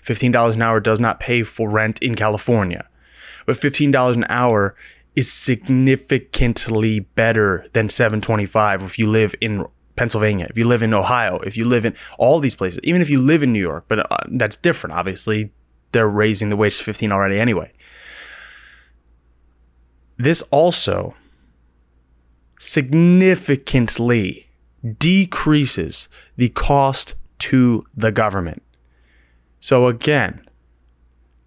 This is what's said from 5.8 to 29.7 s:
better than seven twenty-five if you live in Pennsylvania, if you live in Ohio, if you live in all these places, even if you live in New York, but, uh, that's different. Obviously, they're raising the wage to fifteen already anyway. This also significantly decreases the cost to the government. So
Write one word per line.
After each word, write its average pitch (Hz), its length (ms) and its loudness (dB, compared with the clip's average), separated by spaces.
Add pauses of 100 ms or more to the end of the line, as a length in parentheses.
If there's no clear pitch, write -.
better 107 720 0
than 110 160 0
seven 107 320 0
twenty-five 104 600 0
if 92 160 -12
you 110 80 2
live 107 340 2
in 104 240 -4 (300)
Pennsylvania, 107 560 -2
if 113 80 -6
you 113 80 2
live 117 160 2
in 110 100 0
Ohio, 104 460 0
if 98 180 -8
you 113 80 -2
live 117 220 2
in 104 80 -2 (240)
all 135 200 4
these 135 160 -2
places, 92 280 -6
even 175 180 2
if 156 80 0
you 143 100 4
live 147 240 4
in 131 80 2
New 107 100 0
York, 82 280 -6
but, 110 120 0 (120)
uh, - 60 0 (140)
that's 110 240 -2
different. 85 380 -2
Obviously, 101 560 -4 (420)
they're 113 140 2
raising 104 440 0
the 104 60 0
wage 104 200 0
to - 80 -12
fifteen 104 280 -4
already 98 280 0
anyway. 107 320 -2 (2500)
This 151 320 0
also 101 640 0 (1400)
significantly 139 1900 0 (500)
decreases 156 1080 0 (280)
the 123 140 0
cost - 640 0 (240)
to 123 480 0 (100)
the 110 160 0
government. 98 500 -4 (960)
So 123 280 2